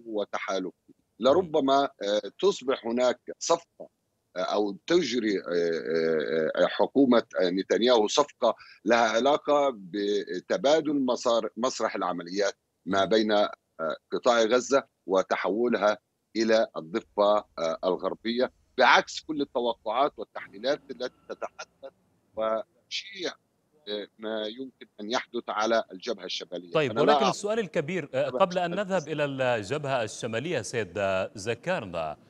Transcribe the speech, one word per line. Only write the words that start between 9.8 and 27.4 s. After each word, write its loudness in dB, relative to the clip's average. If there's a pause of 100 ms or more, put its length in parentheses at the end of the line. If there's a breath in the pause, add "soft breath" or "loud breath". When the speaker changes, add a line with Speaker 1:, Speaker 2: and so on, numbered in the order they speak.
Speaker 1:
مسار-، 0
مسرح -2
العمليات -2 (320)
ما 0
Speaker 2:
مهم. 2
Speaker 1:
بين، 2
آه، 4 (640)
قطاع 4
غزة 2 (240)
وتحولها 2 (380)
إلى 4 (100)
الضفة، 0 (220)
آه، -2
الغربية، -2 (260)
بعكس 4
كل -6
التوقعات -2
والتحليلات -8 (120)
التي -10 (140)
تتحدث -14 (420)
وتشيع، -6 (560)
آه، -8 (120)
ما -6
يمكن -12 (160)
أن -8
يحدث -4
على 0
الجبهة -8
الشمالية. -10
Speaker 2:
طيب، 0
Speaker 1:
أنا -4
لا 4
Speaker 2:
ولكن 4
Speaker 1:
أعتقد 4
Speaker 2:
السؤال -4